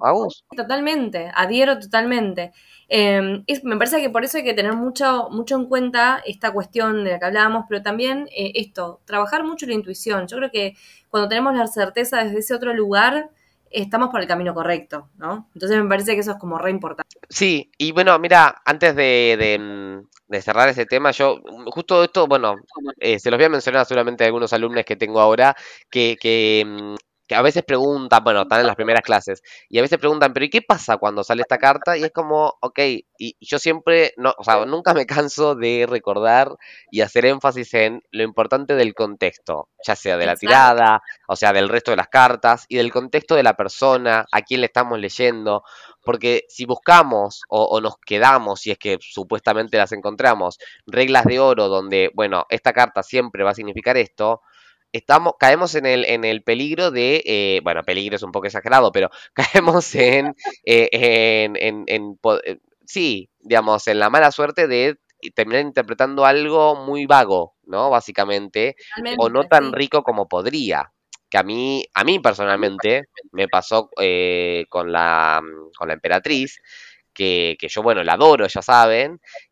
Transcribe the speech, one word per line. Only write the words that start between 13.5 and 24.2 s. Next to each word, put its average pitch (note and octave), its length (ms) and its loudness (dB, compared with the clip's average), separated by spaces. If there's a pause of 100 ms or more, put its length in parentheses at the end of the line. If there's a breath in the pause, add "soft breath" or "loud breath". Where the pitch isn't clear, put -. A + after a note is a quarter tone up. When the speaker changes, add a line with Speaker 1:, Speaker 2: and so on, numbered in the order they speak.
Speaker 2:
estamos A3+ 380 -2
por A#3+ 140 -4
el F3 40 -6
camino F3 280 -4
correcto, E3 640 -6
¿no? F#3+ 360 -12
Entonces F#3+ 280 -2
me G#3 60 -2
parece G3+ 260 0
que G3+ 60 0
eso G#3 120 -6
es G3+ 60 -10
como E3+ 200 -10
re F3+ 120 -4
importante. E3+ 480 -10 (100)
Speaker 1:
Sí, E3+ 480 -2
y D#3 160 -4
bueno, F3+ 260 4
mira, E3 460 6
antes D3+ 320 2
de, B2 420 4
de, G#2+ 200 0
mm, G2+ 500 -12 (200)
de G2+ 140 -6
cerrar A2+ 280 2
ese B2 160 -4
tema, C3+ 240 0
yo, C3+ 340 0
mm, A#2 260 -16
justo E3+ 320 0
esto, F3 240 2
bueno, B2 300 0 (440)
eh, A2 180 0
se A#2+ 120 -2
los A#2+ 80 2
voy C#3+ 80 6
a - 40 4
mencionar C3 340 0
seguramente A#2+ 400 0